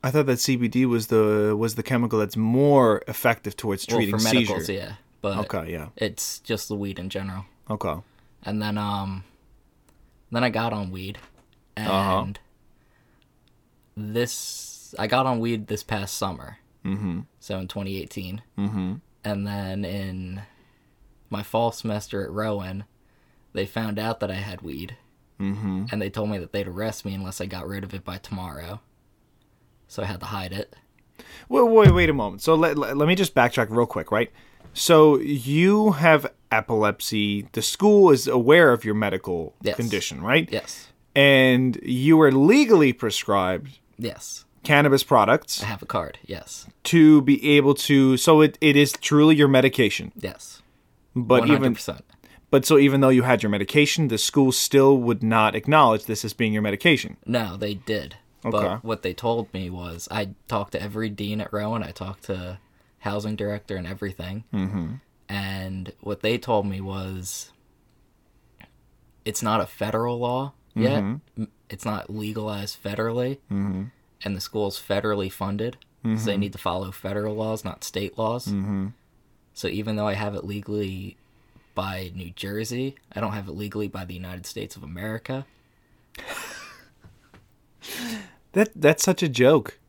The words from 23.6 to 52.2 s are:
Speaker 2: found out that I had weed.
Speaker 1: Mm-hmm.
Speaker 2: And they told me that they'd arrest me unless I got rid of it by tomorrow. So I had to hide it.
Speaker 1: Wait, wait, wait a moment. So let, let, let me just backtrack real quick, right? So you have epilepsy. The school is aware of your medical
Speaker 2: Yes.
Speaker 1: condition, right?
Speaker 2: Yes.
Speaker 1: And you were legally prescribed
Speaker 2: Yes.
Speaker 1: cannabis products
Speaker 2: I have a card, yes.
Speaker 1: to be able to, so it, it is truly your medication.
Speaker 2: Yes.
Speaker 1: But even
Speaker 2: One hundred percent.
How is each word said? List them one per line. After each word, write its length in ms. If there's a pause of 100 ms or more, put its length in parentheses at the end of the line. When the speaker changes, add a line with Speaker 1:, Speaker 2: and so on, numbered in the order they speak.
Speaker 2:
found 320
out 220
that 100
I 60
had 260
weed. 340 (440)
Speaker 1:
Mm-hmm. 520
Speaker 2:
And 80
they 100
told 200
me 80
that 140
they'd 160
arrest 360
me 100
unless 260
I 60
got 220
rid 160
of 100
it 100
by 140
tomorrow. 640 (1080)
So 140
I 40
had 140
to 60
hide 260
it. 220 (760)
Speaker 1:
Wait, 200
wait, 240
wait 160
a 60
moment. 280
So 120
let, 240
let, 180
let 120
me 60
just 200
backtrack 360
real 160
quick, 240
right? 200 (420)
So 460
you 760
have 400 (180)
epilepsy. 1040
The 100
school 480
is 160
aware 460
of 120
your 100
medical 680
Speaker 2:
Yes. 140
Speaker 1:
condition, 460
right? 280
Speaker 2:
Yes. 380 (260)
Speaker 1:
And 680
you 340
were 160
legally 600
prescribed 840 (180)
Speaker 2:
Yes. 480 (180)
Speaker 1:
cannabis 420
products 580
Speaker 2:
I 40
have 160
a 40
card, 380
yes. 420 (180)
Speaker 1:
to 380
be 340
able 180
to, 420
so 240
it, 200
it 160
is 160
truly 440
your 120
medication. 680
Speaker 2:
Yes. 460 (540)
Speaker 1:
But 280
even 40
Speaker 2:
One 140
hundred 140
percent. 280 (460)